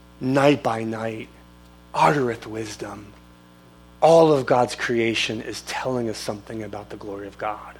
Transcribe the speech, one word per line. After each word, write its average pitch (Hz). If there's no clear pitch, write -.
Night 139
by 113
night 113
uttereth 123
wisdom. 104
All 160
of 131
God's 123
creation 117
is 107
telling 123
us 104
something 110
about 104
the 107
glory 101
of 98
God. 107